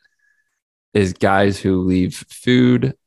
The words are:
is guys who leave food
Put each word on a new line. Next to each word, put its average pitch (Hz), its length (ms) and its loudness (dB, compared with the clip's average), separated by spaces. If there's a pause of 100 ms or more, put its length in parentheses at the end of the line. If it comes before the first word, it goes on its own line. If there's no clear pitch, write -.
(920)
is 98 200 0
guys 98 460 0
who 95 220 -2
leave 92 480 -2
food 123 640 0 (120)